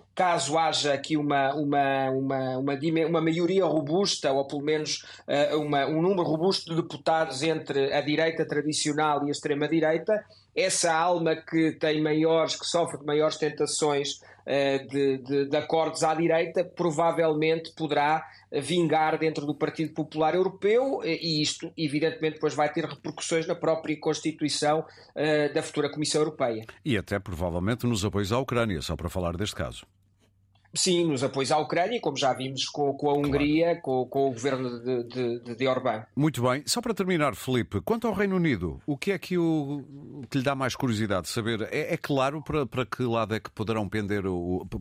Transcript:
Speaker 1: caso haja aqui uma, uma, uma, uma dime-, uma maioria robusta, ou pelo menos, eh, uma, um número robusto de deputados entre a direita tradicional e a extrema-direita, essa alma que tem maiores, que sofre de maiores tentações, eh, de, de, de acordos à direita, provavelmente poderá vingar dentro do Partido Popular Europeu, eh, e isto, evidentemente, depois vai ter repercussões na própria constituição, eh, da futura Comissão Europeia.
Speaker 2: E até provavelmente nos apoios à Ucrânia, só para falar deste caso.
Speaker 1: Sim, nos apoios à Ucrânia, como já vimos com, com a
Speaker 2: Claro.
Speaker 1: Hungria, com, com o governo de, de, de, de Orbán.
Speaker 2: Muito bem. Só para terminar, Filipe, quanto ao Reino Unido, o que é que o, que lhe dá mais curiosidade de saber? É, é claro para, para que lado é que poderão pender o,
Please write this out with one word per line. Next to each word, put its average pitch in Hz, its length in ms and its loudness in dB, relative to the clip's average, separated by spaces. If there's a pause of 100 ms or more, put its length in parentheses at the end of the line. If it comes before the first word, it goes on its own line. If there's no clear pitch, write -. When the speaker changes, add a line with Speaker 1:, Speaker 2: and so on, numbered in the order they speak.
(140)
Speaker 1:
caso 156 420 2
haja 156 360 2
aqui 143 240 -2
uma, 143 380 2
uma, 139 560 2
uma, 135 480 -2
uma 143 180 -2
dime-, 160 280 0
uma 165 160 2
maioria 175 440 2
robusta, 156 680 0
ou 139 160 2
pelo 143 160 -6
menos, 151 420 -2 (220)
eh, 143 300 2
uma, 147 300 0
um 156 140 0
número 180 220 2
robusto 160 500 0
de 160 80 0
deputados 160 600 -2
entre 156 500 0
a 143 80 2
direita 156 460 0
tradicional 147 800 0
e 143 40 0
a 147 40 0
extrema-direita, 156 920 0 (300)
essa 175 380 2
alma 165 420 2
que 160 380 0
tem 156 280 0
maiores, 156 540 2
que - 100 -10
sofre 170 340 0
de 139 60 -16
maiores 151 320 2
tentações, 147 840 -2 (260)
eh, 135 320 2
de, 135 400 0
de, 139 280 0
de 139 100 0
acordos 156 480 0
à 160 100 2
direita, 165 500 2
provavelmente 160 1120 0
poderá 151 500 0 (280)
vingar 156 680 2
dentro 151 280 -2
do 147 80 -2
Partido 151 400 -4
Popular 156 420 0
Europeu, 208 680 2
eh, 165 180 -2
e 156 220 0
isto, 165 340 -4
evidentemente, 156 580 0
depois 151 200 -2
vai 151 180 2
ter 165 120 -4
repercussões 160 640 -4
na - 80 -2
própria 156 420 -2
constituição, 151 840 0 (320)
eh, 151 320 2
da 143 120 -2
futura 151 300 -2
Comissão 151 300 -2
Europeia. 123 440 -2 (200)
Speaker 2:
E 127 120 2
até 101 220 -2
provavelmente 90 680 -2
nos 113 200 0
apoios 101 260 0
à 117 80 2
Ucrânia, 117 420 0
só 78 140 -4
para 80 140 -4
falar 87 280 -2
deste 101 200 -4
caso. - 280 -8 (920)
Speaker 1:
Sim, 175 280 4
nos 143 180 0
apoios 131 300 0
à 151 60 4
Ucrânia, 175 420 0
como 139 160 -4
já 160 160 4
vimos 131 360 -6
com, 143 260 0
com 147 140 0
a 143 40 4
Speaker 2:
Claro. 143 160 2
Speaker 1:
Hungria, 151 520 2
com, 127 260 0
com 139 200 0
o 131 60 0
governo 123 500 -4
de, 123 220 -2
de, 120 360 -4
de, 120 140 -10
de 131 140 0
Orbán. 123 360 0 (120)
Speaker 2:
Muito 143 260 0
bem. 127 240 2
Só - 140 -2
para 233 120 -2
terminar, 170 440 0
Filipe, 117 440 0
quanto 226 280 0
ao 220 40 0
Reino 190 220 0
Unido, 104 500 0
o 143 120 -2
que 196 160 -2
é 185 60 -2
que - 200 -2
o, 147 460 0 (440)
que 139 100 0
lhe 131 40 4
dá 139 140 0
mais 131 180 -2
curiosidade 107 480 0
de 80 60 -12
saber? 110 420 -2
É, 147 240 -2
é - 20 0
claro 139 460 0
para, 143 240 -2
para 127 180 -2
que - 200 -4
lado 113 320 0
é - 20 -2
que - 140 -12
poderão 107 360 -2
pender 101 380 -2
o, 90 400 -2 (140)